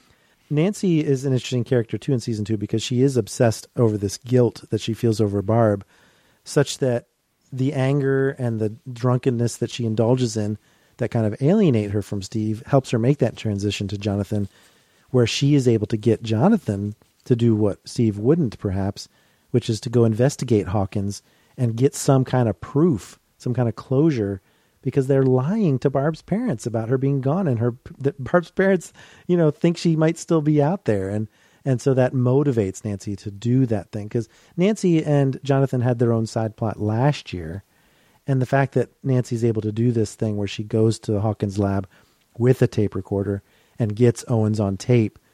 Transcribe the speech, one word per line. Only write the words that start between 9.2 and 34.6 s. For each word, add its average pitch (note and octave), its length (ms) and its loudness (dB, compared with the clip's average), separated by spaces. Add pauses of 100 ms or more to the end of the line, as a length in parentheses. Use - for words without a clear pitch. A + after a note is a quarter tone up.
that A#2 140 -6
she A#2+ 140 -6
indulges A2+ 500 0
in G#2+ 220 -4 (400)
that A2+ 120 -4
kind A2+ 160 0
of G#2+ 160 -4
alienate C3+ 500 2
her G#2 100 -2
from G2+ 200 -6
Steve G#2+ 440 -6
helps - 260 2
her A#2+ 80 2
make B2+ 180 2
that A#2 180 0
transition G2+ 520 -4
to G2 100 -6
Jonathan, G2+ 500 -2 (640)
where B2 180 4
she C#3+ 280 2
is B2+ 120 2
able A2 200 4
to A2+ 100 -2
get G#2+ 240 2
Jonathan A2 720 0 (280)
to B2+ 120 0
do A2+ 200 4
what G#2 320 0
Steve G#2+ 300 -2
wouldn't, B2+ 420 0
perhaps, G2 500 -4 (420)
which A#2 180 0
is A2 120 -4
to A#2+ 80 -8
go A#2 160 4
investigate A2+ 640 0
Hawkins G2+ 540 -4 (360)
and A#2 180 -2
get C3 200 0
some C3 280 2
kind B2 240 0
of G2+ 140 -4
proof, C#3+ 580 -2 (180)
some B2 160 -4
kind B2 140 0
of A2 80 -2
closure, B2+ 640 0 (400)
because C3+ 260 0
they're C3+ 160 4
lying C3+ 560 2
to C#3+ 100 0
Barb's C#3+ 320 -2
parents G3+ 460 -4
about A2+ 220 -4
her C3 80 2
being C#3 220 0
gone, D#3 280 -2
and A#2 120 0
her, A#2+ 160 -2 (220)
that C3+ 260 -4
Barb's E3+ 280 0
parents, F#3+ 420 0 (340)
you F3 80 2
know, D#3+ 140 4
think E3+ 280 0
she E3 180 0
might D#3+ 220 2
still E3 240 0
be D3 200 2
out E3+ 240 -2
there. G2 240 -2
And, G#2+ 180 -4 (380)
and C3 160 0
so C3+ 140 2
that B2+ 180 2
motivates B2 720 0
Nancy G2+ 300 -6
to G2+ 160 -12
do A#2+ 340 0
that A2 260 -4
thing, G#2+ 160 -10
'cause A2+ 220 -6 (260)
Nancy F3 480 0